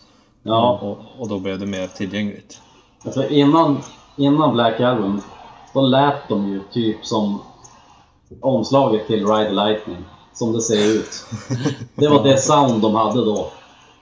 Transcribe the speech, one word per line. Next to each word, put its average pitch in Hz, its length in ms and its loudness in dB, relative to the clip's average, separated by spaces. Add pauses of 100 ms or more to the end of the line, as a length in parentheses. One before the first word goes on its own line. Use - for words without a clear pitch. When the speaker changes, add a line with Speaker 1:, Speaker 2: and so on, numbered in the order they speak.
(420)
Speaker 1:
Ja. 117 400 2
Speaker 2:
Och, - 400 -12
och 107 60 -10
då 101 100 -6
blev 95 200 -6
det 98 80 -8
mer 95 200 -6
tillgängligt. 101 720 -8 (460)
Speaker 1:
Alltså 127 240 -4
innan, 147 500 4 (380)
innan 143 380 2
Black 117 260 2
Album, 104 400 0 (540)
då 135 60 2
lät 135 480 2
de 101 200 -2
ju 98 120 -6 (120)
typ 110 340 -4
som 101 320 -2 (1000)
omslaget 117 680 0
till 104 200 -2
Ride 107 220 0
the 101 60 -4
Lightning, 101 500 -4 (280)
som 113 200 -4
det 113 80 -2
ser 107 360 0
ut. - 280 -8 (300)
Speaker 2:
<laughs> 135 400 -6
Speaker 1:
Det 143 140 2
var 143 160 4
det 135 140 6
sound 131 440 2
de 110 120 2
hade 110 300 0
då. 107 260 -2 (520)